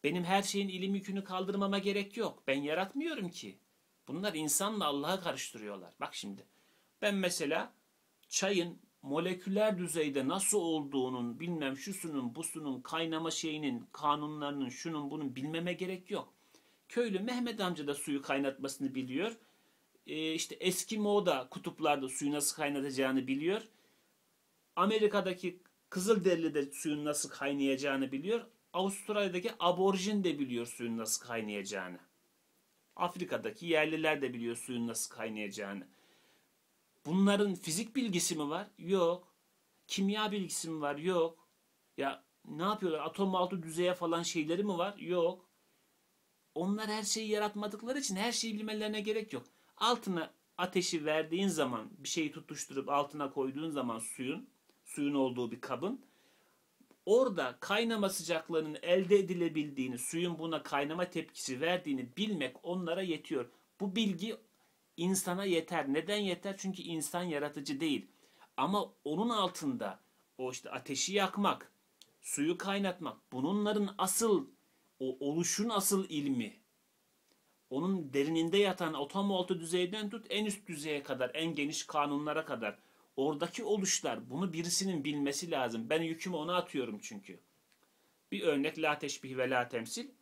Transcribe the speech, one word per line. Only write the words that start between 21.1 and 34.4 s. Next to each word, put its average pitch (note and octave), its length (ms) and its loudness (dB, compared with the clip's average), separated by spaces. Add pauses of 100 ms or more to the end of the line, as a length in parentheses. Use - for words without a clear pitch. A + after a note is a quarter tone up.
da C3+ 240 2
kutuplarda D3 580 0
suyu C#3+ 240 -2
nasıl D3 240 0
kaynatacağını C3+ 680 0
biliyor. D#3+ 360 0 (1120)
Amerika'daki G3 840 2 (300)
Kızılderili F3+ 640 4
de C#3 180 0
suyun D3 320 -2
nasıl D3 260 -2
kaynayacağını C3+ 840 0
biliyor. G3 340 -2 (260)
Avustralya'daki G3 840 0
aborjin F#3+ 680 4
de D#3 140 2
biliyor A#2+ 280 -2
suyun A#2 320 -4
nasıl A2 280 -4
kaynayacağını. G2+ 720 -6 (960)
Afrika'daki E3+ 720 -4
yerliler D#3 560 4
de B2 120 -2
biliyor A#2 220 -4